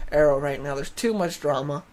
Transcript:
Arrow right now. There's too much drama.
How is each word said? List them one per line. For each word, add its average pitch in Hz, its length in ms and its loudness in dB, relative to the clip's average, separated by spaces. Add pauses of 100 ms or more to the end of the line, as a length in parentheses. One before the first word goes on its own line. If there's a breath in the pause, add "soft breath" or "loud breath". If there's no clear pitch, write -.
(120)
Arrow 147 260 6
right 139 240 -4
now. 143 120 -6
There's 139 160 -6
too 233 220 -2
much 175 280 -2
drama. 143 420 -2 (100)